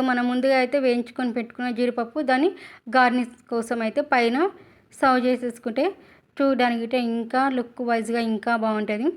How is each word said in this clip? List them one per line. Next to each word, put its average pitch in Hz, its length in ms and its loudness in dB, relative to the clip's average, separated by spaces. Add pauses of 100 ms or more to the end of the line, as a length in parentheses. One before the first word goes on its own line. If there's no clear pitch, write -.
మనం 247 220 0
ముందుగా 254 320 2
అయితే 254 220 0
వేయించుకొని 240 520 -2
పెట్టుకున్న 240 400 -6
జీడిపప్పు, 240 400 -2 (140)
దాన్ని 269 180 4 (480)
గార్నిష్ 247 400 2 (160)
కోసం 233 340 -4
అయితే 254 160 -2 (120)
పైన 247 340 2 (500)
సర్వ్ 254 280 4
చేసేసుకుంటే 247 580 -2 (520)
చూడడానికి 247 500 2
అయితే 254 140 0 (120)
ఇంకా 233 300 0 (160)
లుక్ 240 220 -8 (100)
వైజ్‌గా 226 320 -2 (100)
ఇంకా 226 220 -2 (100)
బాగుంటుంది. 214 520 -2